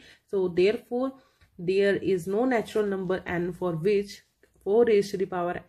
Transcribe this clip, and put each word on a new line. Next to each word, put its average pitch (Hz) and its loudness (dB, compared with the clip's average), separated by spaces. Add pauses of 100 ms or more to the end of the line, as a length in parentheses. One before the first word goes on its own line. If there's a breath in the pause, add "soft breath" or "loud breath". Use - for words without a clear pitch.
(340 loud breath)
So 190 0 (160)
therefore 240 0 (480 loud breath)
there 190 2 (180)
is 180 -4
no 247 2
natural 214 0
number 185 -2 (140)
n 175 -2 (120)
for 180 -2 (160)
which 202 -2 (460)
four 226 4
raised 202 4
to 185 -6
the 190 0
power 175 -2 (140)